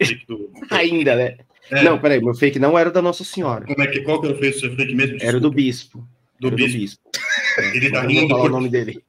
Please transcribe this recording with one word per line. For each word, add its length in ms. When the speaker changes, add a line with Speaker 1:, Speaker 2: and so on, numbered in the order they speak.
Speaker 1:
fake 220
do 240
Speaker 2:
<laughs> 80
Ainda, 460
né? 220
Speaker 1:
É. 140
Speaker 2:
Não, 160
peraí, 240
meu 120
fake 260
não 180
era 140
da 100
Nossa 220
Senhora. 420
Speaker 1:
Como 160
é 60
que, 140
qual 180
que 80
era 80
o 160
seu 240
fake 180
mesmo? 260
Speaker 2:
Era 200
do 100
Speaker 1:
Desculpa. 60
Speaker 2:
bispo. 520
Speaker 1:
Do 80
Speaker 2:
Era 100
do 60
Speaker 1:
bispo. 160
Speaker 2:
bispo. 240
É, 180
Speaker 1:
Ele 140
tá 140
Speaker 2:
mas 100
eu 60
não 0
vou 0
Speaker 1:
rindo 80
Speaker 2:
falar 140
Speaker 1:
porque 40
Speaker 2:
o 60
nome 160
dele. 400